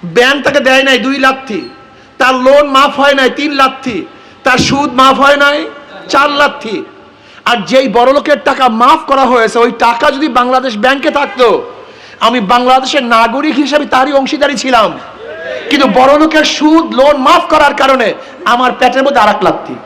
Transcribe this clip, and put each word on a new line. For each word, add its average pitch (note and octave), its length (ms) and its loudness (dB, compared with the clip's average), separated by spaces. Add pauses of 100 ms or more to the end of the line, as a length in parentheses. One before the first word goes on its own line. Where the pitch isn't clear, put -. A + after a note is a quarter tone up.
ব্যাংক B3 380 0
তাকে C#4+ 160 0
দেয় C4 240 2
নাই, C4+ 160 0
দুই C4+ 200 -4
লাথি। C4 500 -4 (480)
তার C4 180 0
লোন C#4 320 4
মাফ C4+ 320 0
হয় C#4 140 2
নাই, C4+ 160 2
তিন C#4+ 220 -6
লাথি। C4 540 -4 (380)
তার B3+ 140 0
সুদ C#4 360 -2
মাফ C4 260 2
হয় C#4 160 4
নাই, C#4+ 340 0 (400)
চার C#4+ 200 0
লাথি। C4+ 540 -4 (600)
আর A#3 120 0
যেই A#3 300 0
বড়লোকের C4 580 2
টাকা C4+ 240 2
মাফ B3 380 2
করা C4+ 180 2
হয়েছে, A#3 340 0
ওই A#3+ 120 2
টাকা A#3+ 400 0
যদি C#4 160 -2
বাংলাদেশ B3+ 500 -2
ব্যাংকে C4 340 0
থাকতো, B3+ 600 0 (480)
আমি A#3+ 200 0
বাংলাদেশের B3 640 0
নাগরিক A#3 520 0
হিসেবে C#4+ 300 -2
তারই C4+ 280 -2
অংশীদারি C#4 440 -2
ছিলাম। G#3 420 0 (680)
কিন্তু C#4 180 2
বড়লোকের D4 560 2
সুদ, D4+ 520 0
লোন C#4+ 220 4
মাফ D4+ 320 2
করার D4+ 240 2
কারণে C4 400 0 (320)
আমার B3 340 0
পেটের C4 240 0
মধ্যে C4+ 160 0
আর G#3+ 100 4
এক G3+ 140 -2
লাথি। D#3 320 -4 (100)